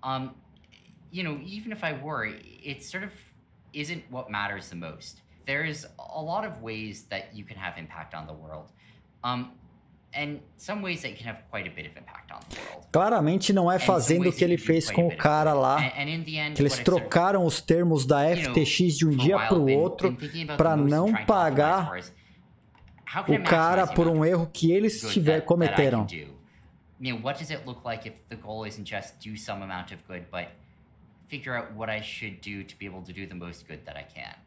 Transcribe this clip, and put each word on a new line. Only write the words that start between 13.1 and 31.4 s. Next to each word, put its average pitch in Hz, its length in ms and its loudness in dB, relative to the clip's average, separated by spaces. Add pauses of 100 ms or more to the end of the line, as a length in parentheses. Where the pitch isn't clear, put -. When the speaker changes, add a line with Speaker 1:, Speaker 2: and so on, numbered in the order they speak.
Speaker 2:
não 185 160 6
é 180 60 4
Speaker 1:
And 185 60 2
some - 60 0
Speaker 2:
fazendo 165 340 4
o 180 60 2
Speaker 1:
ways 175 100 2
Speaker 2:
que - 60 0
Speaker 1:
that - 20 6
Speaker 2:
ele 175 80 4
Speaker 1:
you 170 60 2
can 170 60 -6
do 165 80 4
Speaker 2:
fez 160 140 4
Speaker 1:
quite - 60 -2
a - 20 -6
Speaker 2:
com 170 120 4
o - 20 4
Speaker 1:
bit - 100 -4
of - 60 -4
Speaker 2:
cara 151 280 4
Speaker 1:
good. 139 80 4
Speaker 2:
lá, 131 180 4
Speaker 1:
And, 135 180 0
and 143 120 -4
in 165 160 -4
the 156 140 -6
end, 151 160 -4
Speaker 2:
que 135 80 2
eles 139 120 4
Speaker 1:
what - 60 0
it 120 60 2
sort 175 160 4
of, - 80 -8
Speaker 2:
trocaram 185 340 4
os 156 160 2
termos 160 460 4
da 143 220 4
Speaker 1:
you 175 80 2
know, 170 60 -2
Speaker 2:
F 131 120 -2
T 160 80 6
X 170 340 2
de 165 100 4
um 151 60 6
Speaker 1:
for 135 60 4
a 127 60 2
Speaker 2:
dia 185 120 6
Speaker 1:
while - 120 2
Speaker 2:
pro 170 160 6
Speaker 1:
been, 135 120 6
Speaker 2:
outro 175 340 2
Speaker 1:
been 123 60 -4
thinking 156 280 -8
about 147 120 -6
Speaker 2:
pra 160 140 4
Speaker 1:
the 156 60 4
most 143 160 4
and 151 40 4
Speaker 2:
não 170 120 2
Speaker 1:
trying 220 180 0
to 226 60 6
optimize 175 180 6
Speaker 2:
pagar 151 380 4
Speaker 1:
for 90 80 -8
is, - 160 -14 (920)
how - 180 -6
can 151 100 4
I - 40 2
Speaker 2:
o 196 40 -2
cara 170 400 6
Speaker 1:
maximize 170 60 2
the - 80 -6
Speaker 2:
por 170 100 6
um 170 60 4
Speaker 1:
amount 156 140 4
of 175 140 4
Speaker 2:
erro 160 120 -2
que 160 200 4
eles 208 300 2
Speaker 1:
good - 120 -4
Speaker 2:
tiver-, 180 100 4
Speaker 1:
that, 151 80 6
that 156 100 2
I - 40 -8
Speaker 2:
cometeram. 139 600 4
Speaker 1:
can 85 100 -10
do? 73 80 -12 (760)
You 127 120 -6
know, 113 80 -6
what 135 180 -4
does 151 120 -10
it 127 160 -10
look 123 180 -12
like 113 220 -8
if - 220 -18
the 113 80 -14
goal 107 260 -12
isn't 104 220 -12
just 98 340 -10
do 107 180 -12
some 101 260 -10
amount 92 280 -10
of 87 160 -18
good, 87 240 -14
but 87 160 -8 (800)
figure 131 300 -8